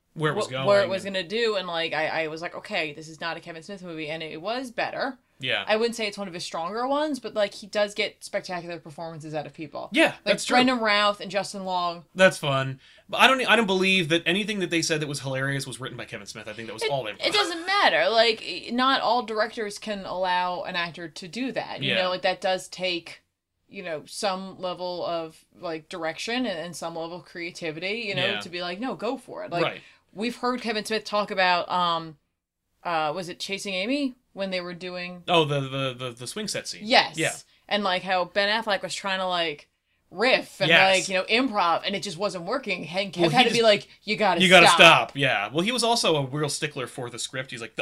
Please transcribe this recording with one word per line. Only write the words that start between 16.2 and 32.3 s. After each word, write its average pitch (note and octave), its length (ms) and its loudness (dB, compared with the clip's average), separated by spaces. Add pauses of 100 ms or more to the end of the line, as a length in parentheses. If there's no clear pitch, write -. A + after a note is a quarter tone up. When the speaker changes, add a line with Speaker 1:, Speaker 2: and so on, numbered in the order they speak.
Speaker 1:
Smith. G#2+ 220 -12
I G#2+ 60 -8
think A2+ 160 -10
that G2+ 40 -10
was A2 80 -10
Speaker 2:
It, - 80 -2
Speaker 1:
all C3+ 160 -2
improv. G#2 220 -8
Speaker 2:
it E4+ 60 0
doesn't F4 340 -2
matter. G#3+ 420 4
Like, A3+ 340 4 (280)
not C4 300 2
all A#3+ 200 2
directors G#3+ 560 -4
can G3+ 280 -8
allow F3+ 580 -2
an F3+ 120 -8
actor E3+ 320 -6
to E3+ 200 -16
do A#3 240 -6
that. G#2+ 320 -4
You C3+ 80 0
Speaker 1:
Yeah. A#2 100 2
Speaker 2:
know, F#3 80 0
like, F#3 140 -2
that F#3 180 0
does F#3 260 -2
take, F3+ 540 -6 (480)
you F#3+ 140 -14
know, D3+ 240 -8
some F#3+ 520 -6
level F3 460 -6
of, E3 400 -6 (140)
like, D#3+ 280 -8
direction F#3+ 600 -4
and, F#3 120 -4
and E3+ 160 -10
some E3+ 200 -8
level E3 220 -8
of - 80 -18
creativity, F3 800 -8
you G3 80 -4
know, C3 100 0
Speaker 1:
Yeah. A2+ 140 -2
Speaker 2:
to G#2 100 -10
be F3 120 -8
like, F3 180 -6
"No, A#3+ 160 -6
go A3+ 220 -4
for F3 280 -14
it." - 60 -14
Like, E3+ 120 0
Speaker 1:
Right. G#2 180 -4 (320)
Speaker 2:
we've A#3 240 -6
heard B3 240 -2
Kevin G#3+ 220 -2
Smith A3 200 -2
talk G#3 260 -2
about, F#3 400 2
um, E3 480 0 (640)